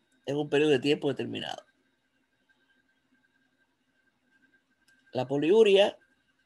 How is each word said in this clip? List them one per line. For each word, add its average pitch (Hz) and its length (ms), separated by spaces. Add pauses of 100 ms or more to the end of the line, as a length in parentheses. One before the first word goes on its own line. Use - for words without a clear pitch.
(260)
en 139 100
un 147 140
periodo 147 220
de 127 80
tiempo 143 280
determinado. 113 540 (3500)
La 123 140
poliuria, 196 720 (480)